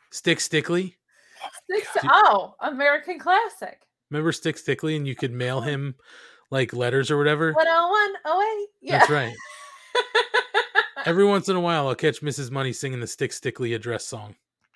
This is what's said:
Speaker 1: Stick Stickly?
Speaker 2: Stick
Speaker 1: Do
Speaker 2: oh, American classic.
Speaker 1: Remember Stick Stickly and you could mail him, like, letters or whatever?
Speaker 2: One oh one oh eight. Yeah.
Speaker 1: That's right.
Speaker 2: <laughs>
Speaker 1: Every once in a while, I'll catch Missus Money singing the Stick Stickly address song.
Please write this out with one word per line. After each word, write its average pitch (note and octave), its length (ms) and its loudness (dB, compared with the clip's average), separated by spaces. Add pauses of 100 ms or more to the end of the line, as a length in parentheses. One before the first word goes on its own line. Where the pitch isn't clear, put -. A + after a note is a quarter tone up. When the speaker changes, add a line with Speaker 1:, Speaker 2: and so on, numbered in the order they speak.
(120)
Speaker 1:
Stick - 300 0
Stickly? F3 560 -2 (640)
Speaker 2:
Stick G#4 240 -6 (140)
Speaker 1:
Do - 100 0
Speaker 2:
oh, C#4+ 480 4
American D4 600 -2
classic. F#4+ 600 -2 (320)
Speaker 1:
Remember D#3 220 0
Stick - 240 -4
Stickly D#3 400 -4
and C#3+ 100 -4
you C3 80 -6
could C3 160 -4
mail B2 300 -2
him, C#3 340 -4 (560)
like, C3 220 0
letters B2 360 0
or D3 80 2
whatever? D3+ 360 2
Speaker 2:
One D#4+ 140 4
oh E4 220 4
one G#4 240 2 (120)
oh G4+ 340 0
eight. G4+ 80 -8 (220)
Yeah. - 100 4
Speaker 1:
That's - 100 6
right. C3 240 0 (800)
Speaker 2:
<laughs> - 920 0
Speaker 1:
Every F3 200 4
once G3+ 240 2
in F#3+ 60 0
a F#3 60 0
while, E3 260 2
I'll B2 80 0
catch D3+ 260 0
Missus C#3 300 -6
Money C3 220 -4
singing C3 260 -6
the A#2 80 -6
Stick - 260 -4
Stickly A#2+ 400 -4
address A2+ 320 -6
song. G#2 300 -14 (400)